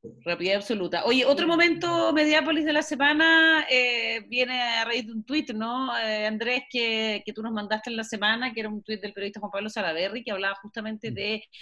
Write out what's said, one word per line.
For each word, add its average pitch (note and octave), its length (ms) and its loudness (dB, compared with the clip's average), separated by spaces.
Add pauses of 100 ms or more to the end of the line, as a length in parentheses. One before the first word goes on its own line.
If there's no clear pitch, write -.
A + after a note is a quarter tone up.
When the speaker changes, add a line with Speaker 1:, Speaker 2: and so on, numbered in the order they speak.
(220)
Speaker 1:
Rapidez F3 340 0
absoluta. G3 500 -2
Oye, B3 180 4
otro C#4+ 220 4
momento E4+ 680 2
Mediápolis D4+ 540 2
de D4+ 80 2
la D4+ 80 4
semana, D#4 880 4
eh, A3+ 580 0
viene B3 320 -2
a A#3 240 0
raíz A#3 220 -4
de A#3 60 -14
un A3 120 -8
tuit, D4 280 -2
¿no? A#3+ 440 -4
Eh, G#3+ 300 -2
Andrés, A3+ 420 -2
que, A3 560 -2
que G#3 80 -8
tú A3 100 -12
nos A3+ 100 -6
mandaste G#3+ 360 -4
en A3+ 80 -6
la A3 80 -4
semana, A3+ 480 0
que A3+ 80 -6
era G#3+ 80 -4
un G#3+ 140 -8
tuit G#3+ 180 -8
del G3+ 140 -8
periodista G3+ 260 -8
Juan G3+ 120 -10
Pablo G3+ 180 -6
Salaverry, G3 520 -2
que A3+ 100 -8
hablaba G3 280 -4
justamente A3 500 -10
Speaker 2:
Mm. A3+ 40 -6
Speaker 1:
de G#3 280 -4 (200)